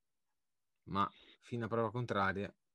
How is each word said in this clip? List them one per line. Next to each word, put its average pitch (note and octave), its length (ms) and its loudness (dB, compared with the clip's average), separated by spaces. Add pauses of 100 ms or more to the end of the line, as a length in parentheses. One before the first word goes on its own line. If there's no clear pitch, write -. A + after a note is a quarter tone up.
(920)
ma G2 200 2 (300)
fino A#2 260 -6
a - 20 -6
prova A2+ 220 0
contraria G2+ 640 0 (200)